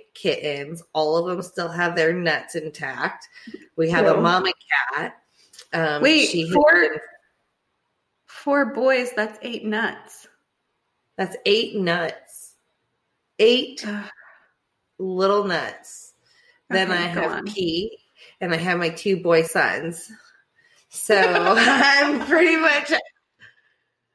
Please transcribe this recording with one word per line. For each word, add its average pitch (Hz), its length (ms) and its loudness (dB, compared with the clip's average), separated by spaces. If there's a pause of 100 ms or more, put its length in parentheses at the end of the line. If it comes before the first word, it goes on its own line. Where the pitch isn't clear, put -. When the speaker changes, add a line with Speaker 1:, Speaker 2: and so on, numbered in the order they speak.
(140)
Speaker 1:
kittens. 147 680 -6 (100)
All 156 220 2
of 170 100 0
them 180 160 -4
still 170 280 -8
have 170 260 -2
their 165 160 2
nuts 170 440 -2
intact. 151 760 -8 (480)
We 160 140 0
have 175 140 4
a - 80 0
Speaker 2:
Cool. - 80 -2
Speaker 1:
mama 180 300 2 (420)
cat. 151 220 -6 (560)
Um, 156 300 -2
Speaker 2:
Wait, 269 280 4
Speaker 1:
she 175 120 -2
has 160 120 -4
Speaker 2:
four, 294 200 6 (160)
Speaker 1:
been - 100 -8 (1300)
Speaker 2:
four 277 480 -2
boys, 254 420 0
that's 220 260 -4
eight 240 220 -10
nuts. - 640 -6 (920)
Speaker 1:
That's 190 280 -6
eight 214 320 0
nuts. - 760 -4 (840)
Eight 240 480 2
Speaker 2:
Ugh. 208 160 -8 (960)
Speaker 1:
little 190 460 0
nuts. - 680 -8 (560)
Then 185 220 0
Speaker 2:
Okay, 175 180 0
Speaker 1:
I 170 60 -6
Speaker 2:
go 175 60 -2
Speaker 1:
have 160 100 -2
Speaker 2:
on. - 140 -8
Speaker 1:
Pete, 185 480 -4 (480)
and 175 120 -2
I 165 40 0
have 175 220 -2
my 165 100 0
two 175 340 -2
boy 165 200 4
sons. 160 680 -2 (800)
So - 280 -2
<laughs> 185 400 4
I'm 277 680 4
pretty 320 320 4
much 294 340 2 (1200)